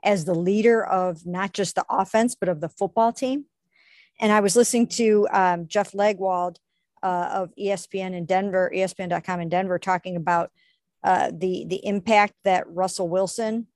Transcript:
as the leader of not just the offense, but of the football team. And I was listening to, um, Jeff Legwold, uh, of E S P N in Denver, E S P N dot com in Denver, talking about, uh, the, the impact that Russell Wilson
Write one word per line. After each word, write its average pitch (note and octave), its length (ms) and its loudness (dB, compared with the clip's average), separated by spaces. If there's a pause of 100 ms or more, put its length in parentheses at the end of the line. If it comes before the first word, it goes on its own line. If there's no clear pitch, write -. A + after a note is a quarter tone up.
as F#3+ 220 2
the F3+ 80 0
leader G#3 500 2
of F#3 420 -2
not F3+ 280 -6
just F#3+ 220 -4
the - 140 -2
offense, A3 440 0
but F#3+ 160 -4
of D#3 120 -4
the D#3+ 80 -6
football A3+ 440 0
team. C4+ 320 -4 (760)
And G#3+ 120 2
I G#3+ 80 6
was G3+ 160 2
listening A#3 320 4
to, G#3+ 440 2
um, F3 360 2
Jeff G3+ 240 -2
Legwold, F#3+ 640 0 (480)
uh, F3+ 300 -2
of F#3 240 -6
E G3 140 -4
S F#3 160 -6
P G3 140 -8
N F#3 120 -6
in F3 120 -6
Denver, F#3 480 0
E F#3 80 0
S F#3 120 -2
P F#3+ 100 -10
N F3+ 60 -6
dot E3+ 140 -2
com F3+ 160 -4
in E3+ 100 -6
Denver, F3+ 300 0
talking F#3 360 -2
about, E3+ 360 0 (520)
uh, - 300 2
the, F3+ 340 -4
the F#3 180 -6
impact G#3 480 2 (100)
that F#3 260 2
Russell F3+ 400 -2
Wilson A3 680 -2